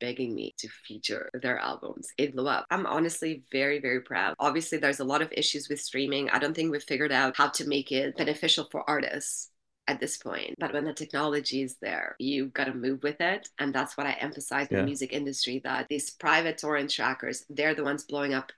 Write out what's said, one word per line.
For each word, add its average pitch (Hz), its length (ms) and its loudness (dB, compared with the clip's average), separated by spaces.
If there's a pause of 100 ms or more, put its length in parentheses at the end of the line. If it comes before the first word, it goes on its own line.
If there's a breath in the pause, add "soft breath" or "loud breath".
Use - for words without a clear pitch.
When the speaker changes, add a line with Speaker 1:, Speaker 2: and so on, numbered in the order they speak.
Speaker 1:
begging 123 340 -2
me 55 240 -4
to 110 100 -8
feature - 640 -6
their 123 280 -2
albums. - 480 -6 (100)
It 143 160 2
blew 131 140 0
up. 127 240 2
I'm 185 140 0
honestly 160 680 0
very, 139 260 4
very 127 220 2
proud. 95 400 0
Obviously, 156 380 2
there's 143 200 2
a 139 60 0
lot 143 180 2
of 156 80 -2
issues - 380 0
with 147 120 -2
streaming. 139 500 0
I 135 100 4
don't 147 140 0
think 160 180 2
we've 143 100 -2
figured 147 300 0
out 131 240 4
how 147 140 8
to - 180 -2
make 143 240 0
it 135 240 0
beneficial 151 560 2
for 147 180 -4
artists - 640 -2 (340)
at 127 140 0
this - 160 -2
point. - 420 -6
But 160 140 -2
when 147 140 0
the 151 60 -2
technology 147 680 0
is 127 180 -4
there, - 380 -4
you 135 280 0
gotta 131 280 -2
move 127 300 -2
with 147 160 0
it. 185 280 0 (120)
And 139 120 0
that's 135 240 0
what 143 120 -2
I 135 60 0
emphasize 139 520 -4
in - 80 -4
the 95 80 4
Speaker 2:
Yeah. 95 40 4
Speaker 1:
music 135 260 -2
industry, 135 500 -2
that 127 260 -2
these 143 220 -2
private 160 480 2
torrent 147 320 0
trackers, - 580 -2
they're 147 280 2
the 151 80 0
ones 143 180 0
blowing 143 320 0
up 135 240 -2